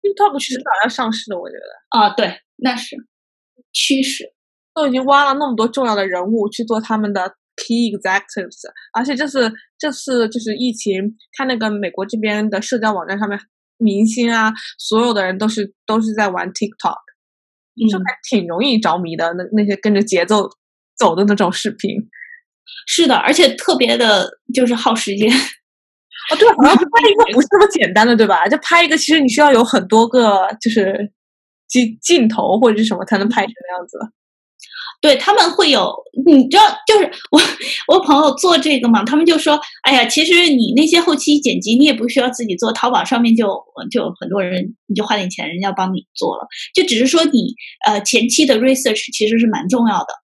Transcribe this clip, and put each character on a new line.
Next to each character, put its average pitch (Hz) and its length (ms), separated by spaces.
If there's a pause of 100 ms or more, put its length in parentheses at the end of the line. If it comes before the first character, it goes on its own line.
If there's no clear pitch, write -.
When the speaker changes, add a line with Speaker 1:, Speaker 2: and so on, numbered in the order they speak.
Speaker 1:
TikTok 392 380
迟 262 160
早 262 140 (120)
要 233 60
上 226 240
市 220 180
的， 185 80
我 180 100
觉 - 60
得。 - 440
Speaker 2:
啊， 208 120
对， 202 300 (160)
那 247 200
是 - 200 (760)
趋 269 300
势。 - 300 (420)
Speaker 1:
都 311 120
已 262 40
经 254 140
挖 277 200
了 277 140
那 294 100
么 247 60
多 220 140
重 254 180
要 214 80
的 196 120
人 180 200
物 214 220
去 233 160
做 220 160
他 220 180
们 208 140
的 190 220 (220)
key 233 400
executives， 190 720 (240)
而 233 120
且 277 100
这 285 120
次， 247 260 (260)
这 302 140
次 247 360
就 226 120
是 220 160
疫 247 160
情， 208 420 (220)
看 269 100
那 254 100
个 220 140
美 202 200
国 190 140
这 220 140
边 214 320
的 196 100
社 240 180
交 214 140
网 170 140
站 196 120
上 208 100
面， 202 100 (400)
明 208 280
星 233 240
啊， 220 220 (260)
所 226 280
有 233 80
的 196 100
人 185 140
都 214 100
是， 214 240 (140)
都 220 140
是 220 140
在 214 140
玩 180 240
TikTok， - 440 (840)
Speaker 2:
嗯。 220 80
Speaker 1:
就 196 100
还 185 60 (240)
挺 196 200
容 175 160
易 240 160
着 175 180
迷 170 160
的， 165 200
那， 180 100 (120)
那 208 80
些 202 120
跟 208 180
着 196 80
节 180 240
奏 208 220 (500)
走 180 160
的 190 120
那 208 80
种 208 180
视 - 180
频。 - 260 (880)
Speaker 2:
是 339 200
的， 254 80
而 - 180
且 285 220
特 320 220
别 233 200
的， 214 320 (240)
就 254 140
是 233 80
耗 226 200
时 208 220
间。 214 120 (1000)
Speaker 1:
哦， 311 80
对， 453 100
好 349 160
像 311 120
拍 320 340
一 403 40
个 - 200
不 254 60
是 262 100
那 403 80
么 415 80
简 233 260
单 214 140
的， 240 80
Speaker 2:
<laughs> - 20
Speaker 1:
对 214 100
吧？ 180 200
就 254 160
拍 339 200
一 330 60
个， 320 80
其 - 100
实 311 140
你 269 80
需 240 120
要 294 120
有 233 100
很 226 260
多 226 200
个， 214 380 (140)
就 226 100
是 202 420 (560)
镜， 240 320
镜 277 280
头 208 320
或 233 100
者 208 80
是 220 60
什 220 100
么 190 100
才 202 140
能 202 100
拍 226 140
成 220 100 (160)
那 180 80
样 180 100
子。 - 120 (1040)
Speaker 2:
对， 285 160
他 - 180
们 349 160
会 349 220
有， 202 200 (320)
你 269 240
知 - 80
道， 427 60 (240)
就 440 100
是 359 140 (220)
我， 311 80 (520)
我 370 120
朋 285 120
友 294 200
做 349 200
这 285 220
个 233 100
嘛， 214 160
他 254 120
们 330 100
就 330 100
说 302 240 (220)
：“哎 269 120
呀， 240 100
其 294 200
实 339 240
你 247 280
那 311 100
些 339 140
后 339 160
期 294 240
剪 185 200
辑， 214 160
你 277 80
也 294 80
不 226 160
需 262 120
要 247 100
自 240 140
己 202 100
做， 220 180
淘 233 160
宝 - 160
上 240 160
面 233 140
就， 220 140 (420)
就 247 120
有 180 180
很 170 80
多 196 120
人， 185 360 (100)
你 208 80
就 208 100
花 214 120
点 185 120
钱， 160 200
人 175 120
家 196 120
帮 190 200
你 - 220
做 - 220
了。” - 100 (260)
就 359 120
只 233 120
是 254 120
说 330 160
你， 220 280 (320)
呃， 208 180
前 220 260
期 311 180
的 254 140
research 254 520
其 214 140
实 226 140
是 233 80
蛮 180 180
重 233 220
要 202 100
的 - 80 (180)